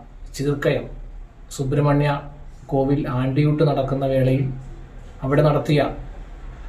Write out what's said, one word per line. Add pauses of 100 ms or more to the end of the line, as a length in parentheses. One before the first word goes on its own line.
(320)
ചീർക്കയം (720)
സുബ്രഹ്മണ്യ (560)
കോവിൽ
ആണ്ടിയൂട്ട്
നടക്കുന്ന
വേളയിൽ (760)
അവിടെ
നടത്തിയ (880)